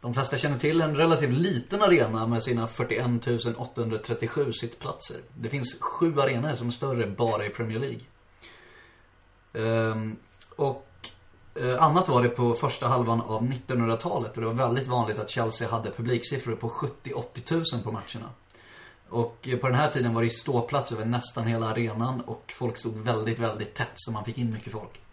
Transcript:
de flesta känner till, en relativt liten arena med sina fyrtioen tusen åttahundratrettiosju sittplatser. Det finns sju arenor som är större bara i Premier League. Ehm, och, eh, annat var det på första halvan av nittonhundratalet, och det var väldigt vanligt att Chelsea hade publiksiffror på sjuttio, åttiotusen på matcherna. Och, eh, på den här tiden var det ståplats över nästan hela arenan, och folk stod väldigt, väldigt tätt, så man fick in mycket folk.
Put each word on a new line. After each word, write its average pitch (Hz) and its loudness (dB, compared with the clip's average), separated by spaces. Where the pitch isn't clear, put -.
de 120 -4
flesta 135 0
känner 143 0
till, 160 4
en 151 2
relativt 151 6
liten 190 2
arena 113 6
med 117 2
sina 117 0
fyrtioen 117 0
tusen 120 0
åttahundratrettiosju 117 -2
sittplatser. - -8
Det 127 -6
finns 135 -4
sju 165 2
arenor 135 2
som 117 -4
är 117 -2
större 120 -2
bara 110 0
i 101 -4
Premier 110 -4
League. 117 -6
Ehm, 110 0
och, 120 -2
eh, 123 2
annat 160 6
var 123 6
det 120 6
på 120 2
första 123 -2
halvan 117 2
av 110 -2
nittonhundratalet, 120 0
och 113 -4
det 113 0
var 113 -2
väldigt 131 2
vanligt 113 0
att 104 -6
Chelsea 113 -2
hade 110 -2
publiksiffror 117 -2
på 117 -4
sjuttio, - -6
åttiotusen 135 -2
på 110 -4
matcherna. - -10
Och, - -4
eh, 123 0
på 131 0
den 127 4
här 123 4
tiden 120 2
var 117 4
det 117 4
ståplats 131 0
över 110 -4
nästan 120 -2
hela 113 2
arenan, 117 0
och - -10
folk 113 -2
stod 110 -6
väldigt, 110 0
väldigt 107 -2
tätt, - -4
så - -8
man 107 -4
fick 117 -6
in 120 0
mycket 110 -8
folk. - -10